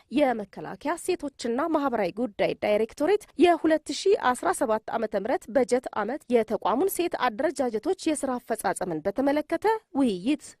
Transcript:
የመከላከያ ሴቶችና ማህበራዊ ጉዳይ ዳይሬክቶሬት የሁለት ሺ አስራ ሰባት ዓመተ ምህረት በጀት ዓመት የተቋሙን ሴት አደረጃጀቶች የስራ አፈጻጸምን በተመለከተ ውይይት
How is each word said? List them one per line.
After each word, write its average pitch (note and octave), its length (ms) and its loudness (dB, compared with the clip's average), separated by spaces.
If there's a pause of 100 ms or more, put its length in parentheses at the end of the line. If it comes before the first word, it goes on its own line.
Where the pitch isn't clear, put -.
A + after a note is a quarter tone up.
(140)
የመከላከያ A3+ 840 -2
ሴቶችና C#4 720 -4
ማህበራዊ C4 460 0
ጉዳይ G3 420 -2
ዳይሬክቶሬት A3+ 680 0 (140)
የሁለት D#4+ 540 4
ሺ F#4+ 200 0 (120)
አስራ B3+ 280 0
ሰባት A3 380 -2
ዓመተ A3 260 -4
ምህረት A3+ 340 -2
በጀት B3 440 2
ዓመት A3 360 -4
የተቋሙን A#3 600 2
ሴት E4+ 300 -2
አደረጃጀቶች B3+ 800 0
የስራ D4 320 0
አፈጻጸምን F#3 680 -2
በተመለከተ C#4 640 0 (300)
ውይይት B3 480 0 (180)